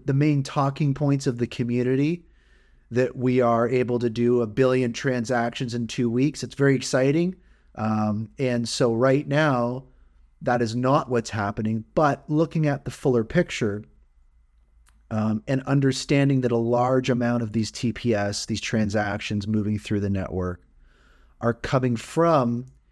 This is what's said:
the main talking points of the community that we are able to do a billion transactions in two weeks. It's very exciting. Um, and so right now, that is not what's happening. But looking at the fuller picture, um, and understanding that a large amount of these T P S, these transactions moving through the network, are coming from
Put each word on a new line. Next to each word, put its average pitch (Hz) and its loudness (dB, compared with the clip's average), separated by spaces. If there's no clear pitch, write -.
the 139 0
main 143 2
talking 139 -2
points 139 0
of 123 -2
the 120 -2
community 131 0
that 123 0
we 127 2
are 117 4
able 123 0
to 117 0
do 120 2
a 117 -2
billion 127 2
transactions 120 -4
in 120 -4
two 117 -2
weeks. 131 0
It's 123 -10
very 139 2
exciting. 143 0
Um, 110 -2
and 120 -2
so 120 2
right 135 2
now, 135 0
that 123 2
is 113 -2
not 127 2
what's 120 -2
happening. 110 -2
But 147 2
looking 156 0
at 139 -2
the 120 -10
fuller 123 2
picture, 110 -2
um, 110 0
and 131 0
understanding 139 2
that 123 2
a 117 2
large 123 2
amount 120 0
of 110 -6
these 110 -2
T 117 -2
P 117 -2
S, 101 -2
these 107 -4
transactions 104 -2
moving 107 -2
through 104 -2
the 101 -2
network, 92 -4
are 117 0
coming 127 0
from 127 0